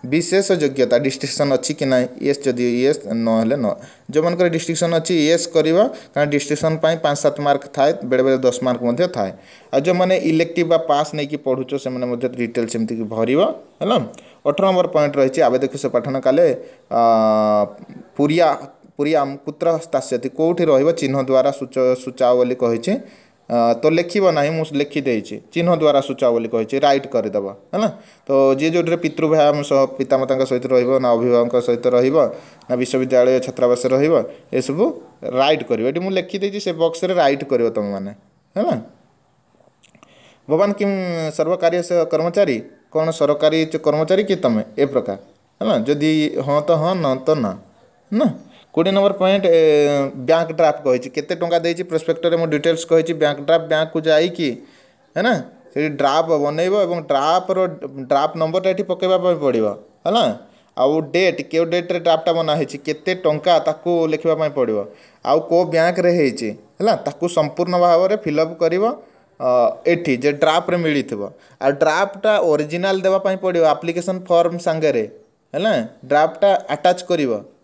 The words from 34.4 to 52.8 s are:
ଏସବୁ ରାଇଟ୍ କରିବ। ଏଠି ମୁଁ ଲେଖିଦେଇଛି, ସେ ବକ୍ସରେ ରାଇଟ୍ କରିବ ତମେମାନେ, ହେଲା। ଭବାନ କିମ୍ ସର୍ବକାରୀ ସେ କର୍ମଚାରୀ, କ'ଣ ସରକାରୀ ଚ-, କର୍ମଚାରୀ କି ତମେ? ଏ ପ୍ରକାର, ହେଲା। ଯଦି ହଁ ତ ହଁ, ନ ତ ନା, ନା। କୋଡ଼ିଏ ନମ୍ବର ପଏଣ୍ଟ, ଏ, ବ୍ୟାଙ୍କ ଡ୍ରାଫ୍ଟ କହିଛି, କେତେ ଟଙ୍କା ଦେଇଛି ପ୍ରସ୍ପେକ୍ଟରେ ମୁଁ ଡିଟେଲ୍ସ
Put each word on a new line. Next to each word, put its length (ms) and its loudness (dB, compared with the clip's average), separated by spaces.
ଏସବୁ 320 0
ରାଇଟ୍ 420 0
କରିବ। 240 -2
ଏଠି 120 -4
ମୁଁ 100 -6
ଲେଖିଦେଇଛି, 500 -4
ସେ 120 -4
ବକ୍ସରେ 420 0
ରାଇଟ୍ 300 2
କରିବ 260 0
ତମେମାନେ, 400 -6
ହେଲା। 180 0
ଭବାନ 240 2
କିମ୍ 220 -2
ସର୍ବକାରୀ 520 -2
ସେ 120 -4
କର୍ମଚାରୀ, 520 0
କ'ଣ 200 -2
ସରକାରୀ 540 2
ଚ-, 140 -6
କର୍ମଚାରୀ 460 2
କି 100 0
ତମେ? 280 0
ଏ 60 4
ପ୍ରକାର, 340 -4
ହେଲା। 180 0
ଯଦି 320 0
ହଁ 180 0
ତ 100 -4
ହଁ, 240 2
ନ 200 -2
ତ 140 -4
ନା, 140 -2
ନା। 140 2
କୋଡ଼ିଏ 180 0
ନମ୍ବର 200 4
ପଏଣ୍ଟ, 340 0
ଏ, 140 6
ବ୍ୟାଙ୍କ 360 0
ଡ୍ରାଫ୍ଟ 320 2
କହିଛି, 240 0
କେତେ 260 -6
ଟଙ୍କା 240 -2
ଦେଇଛି 240 -2
ପ୍ରସ୍ପେକ୍ଟରେ 540 -2
ମୁଁ 100 0
ଡିଟେଲ୍ସ 380 0